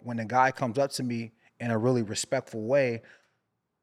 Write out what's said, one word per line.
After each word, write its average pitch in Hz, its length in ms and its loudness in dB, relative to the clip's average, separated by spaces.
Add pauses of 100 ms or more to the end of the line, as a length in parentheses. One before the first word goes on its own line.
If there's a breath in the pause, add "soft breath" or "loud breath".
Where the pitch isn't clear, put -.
when 120 180 -8
a 110 60 -4
guy 127 260 4
comes 123 280 -2
up 139 120 2
to 131 120 -6
me 117 280 -4 (280 soft breath)
in 120 100 -4
a 113 80 2
really 123 240 4
respectful 110 640 -4
way, 123 380 2 (800 soft breath)